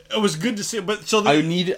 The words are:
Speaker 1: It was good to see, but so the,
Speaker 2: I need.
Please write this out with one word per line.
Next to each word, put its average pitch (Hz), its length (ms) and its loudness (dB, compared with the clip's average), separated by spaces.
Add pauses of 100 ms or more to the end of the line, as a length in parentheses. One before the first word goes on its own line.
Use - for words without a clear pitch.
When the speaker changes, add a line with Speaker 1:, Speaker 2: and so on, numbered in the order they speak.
(100)
Speaker 1:
It 220 120 -2
was 190 140 2
good 214 200 -2
to 202 80 -8
see, 226 160 -6
but 190 260 -6
so 214 140 4
the, 208 80 2
Speaker 2:
I 151 140 6
need. 170 360 -2